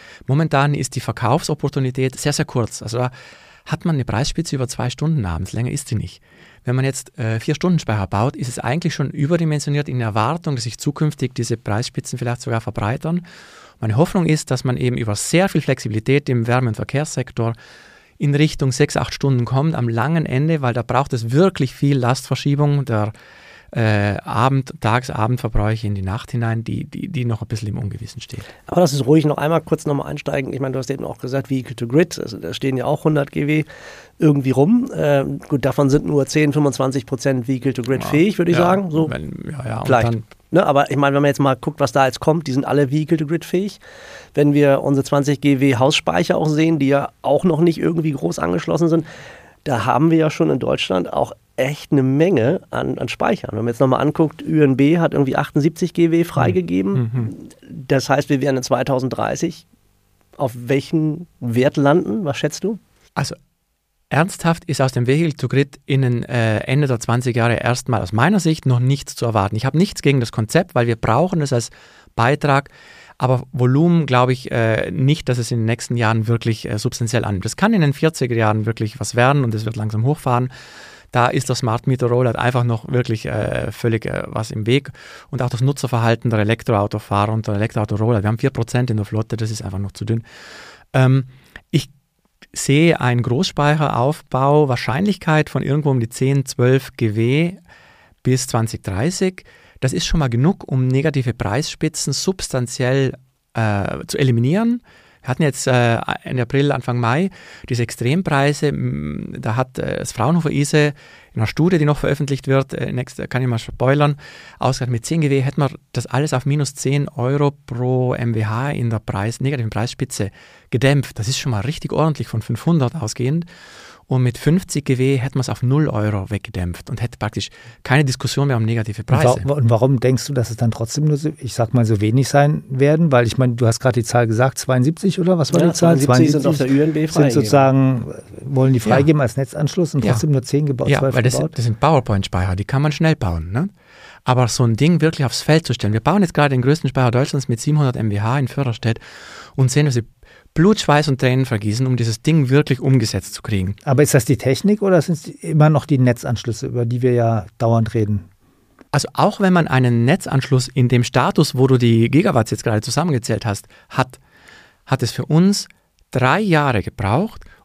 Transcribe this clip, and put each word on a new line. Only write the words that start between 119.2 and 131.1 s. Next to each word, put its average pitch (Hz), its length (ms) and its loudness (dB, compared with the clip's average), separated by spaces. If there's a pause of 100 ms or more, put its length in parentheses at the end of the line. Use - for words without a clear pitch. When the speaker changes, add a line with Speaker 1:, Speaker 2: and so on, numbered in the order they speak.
Speaker 1:
negativen 131 300 -2
Preisspitze 107 600 -4 (400)
gedämpft. 135 500 0
Das 104 80 -4
ist 131 100 -2
schon 139 120 -4
mal 107 100 0
richtig 135 320 -6
ordentlich 151 340 0
von 110 160 -4
fünfhundert 135 540 0
ausgehend. 147 500 -2 (640)
Und 127 160 2
mit 120 120 0
fünfzig 151 480 0
G 127 140 0
W 135 180 2
hätten 127 200 -2
wir 135 40 0
es 123 80 -2
auf - 140 -4
null 139 260 2
Euro 104 400 -2
weggedämpft 90 640 -6
und 110 100 -6
hätte 113 160 -6
praktisch - 320 -6 (340)
keine 156 220 4
Diskussion 139 440 -2
mehr 123 100 0
um 110 60 2
negative 110 380 -2
Speaker 3:
Und - 80 -6
wa-, 127 60 4
Speaker 1:
Preise. 123 280 4
Speaker 3:
wa-, 139 100 0
und 120 160 2
warum 120 300 4
denkst 127 260 0
du, 143 80 -6
dass 117 160 -2
es 113 60 -8
dann 117 140 0
trotzdem 117 340 -4
nur 151 120 2